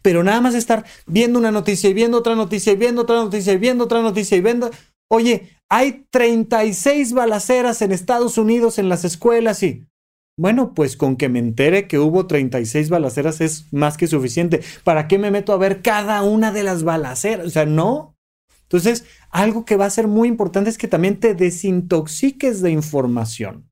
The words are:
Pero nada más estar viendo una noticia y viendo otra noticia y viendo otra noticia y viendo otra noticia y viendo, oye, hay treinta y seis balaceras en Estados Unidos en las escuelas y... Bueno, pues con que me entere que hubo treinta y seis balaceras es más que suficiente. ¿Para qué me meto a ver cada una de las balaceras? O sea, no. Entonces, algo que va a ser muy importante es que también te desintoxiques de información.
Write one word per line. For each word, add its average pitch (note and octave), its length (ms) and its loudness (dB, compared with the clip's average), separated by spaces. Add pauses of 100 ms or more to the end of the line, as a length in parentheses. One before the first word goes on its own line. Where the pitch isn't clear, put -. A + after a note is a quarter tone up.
Pero F3 220 2
nada G#3 180 2
más A#3+ 140 2
estar A3+ 300 0 (220)
viendo A#3 320 2
una A3+ 120 2
noticia G#3 400 0
y F#3+ 40 2
viendo A#3 240 2
otra A#3 160 0
noticia G#3 380 0
y G3 40 4
viendo A#3+ 260 0
otra A#3 140 0
noticia G#3 360 -2
y F#3 60 2
viendo A#3+ 260 0
otra A#3 180 0
noticia G#3+ 340 0
y F3+ 40 4
viendo, A#3 300 0 (380)
oye, A#3 420 0 (180)
hay C4+ 420 0
treinta A#3 540 2
y G#3+ 100 -2
seis C#4 380 0
balaceras A#3+ 720 0
en G3 100 0
Estados A#3+ 460 -2
Unidos A3+ 400 2
en F#3+ 100 0
las F3 160 -2
escuelas A3+ 580 0
y... B2 240 -2 (500)
Bueno, A3 360 0
pues C#3+ 240 -2
con C3+ 200 0
que C3+ 120 -2
me B2 100 0
entere C#3 480 0
que E3 120 -2
hubo D#3+ 280 2
treinta C3+ 320 -2
y A#2 80 -4
seis D3+ 220 -2
balaceras D3+ 520 -2
es D#3+ 300 -4
más D3 280 -2
que F3 80 0
suficiente. D#3 560 -2 (200)
¿Para D#3 240 0
qué F#3+ 120 2
me G#3 120 0
meto G3+ 220 -2
a F#3+ 60 2
ver F#3+ 240 0
cada G#3 400 0
una G#3+ 300 2
de G#3 100 -4
las F#3 220 -2
balaceras? E3 600 -4
O F3 40 -6
sea, D#3 160 0
no. D#3 500 -2 (460)
Entonces, G#3+ 420 0 (260)
algo A3 360 0
que G#3+ 100 2
va G3 80 2
a G3+ 60 -2
ser G#3+ 180 0
muy A3 200 2
importante G#3 420 -2
es A3 80 -8
que - 100 -8
también F#3+ 320 0
te A3 140 2
desintoxiques F3+ 1300 -2
de F3+ 80 2
información. A#2+ 1000 -4